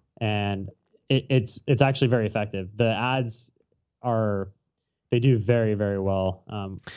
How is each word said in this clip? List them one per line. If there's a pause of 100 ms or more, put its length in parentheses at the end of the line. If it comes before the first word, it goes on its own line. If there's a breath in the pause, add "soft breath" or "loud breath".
(200)
And (380)
it,
it's,
it's
actually
very
effective.
The
ads (520)
are, (640)
they
do
very,
very
well.
Um, (160 loud breath)